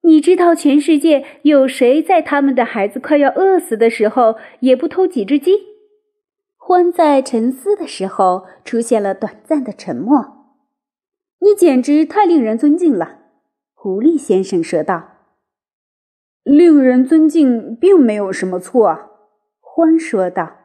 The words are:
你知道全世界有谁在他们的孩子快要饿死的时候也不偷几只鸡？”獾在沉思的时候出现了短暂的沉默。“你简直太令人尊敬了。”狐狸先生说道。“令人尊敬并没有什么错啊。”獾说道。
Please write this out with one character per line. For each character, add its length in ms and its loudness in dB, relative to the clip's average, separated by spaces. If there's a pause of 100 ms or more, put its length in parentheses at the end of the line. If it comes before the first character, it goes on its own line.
你 180 4
知 160 2
道 180 2
全 280 2
世 180 0
界 240 0 (200)
有 220 4
谁 380 0
在 180 2
他 200 -2
们 120 0
的 120 0
孩 240 -6
子 100 -12
快 180 -2
要 120 2
饿 280 0
死 200 -4
的 120 2
时 200 -2
候 260 0 (240)
也 160 2
不 140 -8
偷 180 -2
几 160 -4
只 160 -2
鸡？” 140 0 (1040)
獾 320 0
在 300 0
沉 280 -4
思 280 -4
的 100 -12
时 180 -10
候 380 -2 (220)
出 160 -4
现 200 -2
了 140 -4
短 300 -12
暂 180 -4
的 80 -12
沉 240 -12
默。 480 -4 (960)
“你 160 2
简 260 2
直 240 0
太 200 -2
令 160 2
人 160 -2
尊 200 0
敬 160 0
了。” 260 -6 (540)
狐 280 -8
狸 160 2
先 260 -2
生 180 -4
说 220 -4
道。 280 -8 (1300)
“令 380 4
人 240 2
尊 240 2
敬 440 0
并 240 4
没 160 4
有 180 -6
什 140 -8
么 140 -6
错 280 0
啊。” 240 -6 (500)
獾 360 0
说 320 -4
道。 220 -8 (140)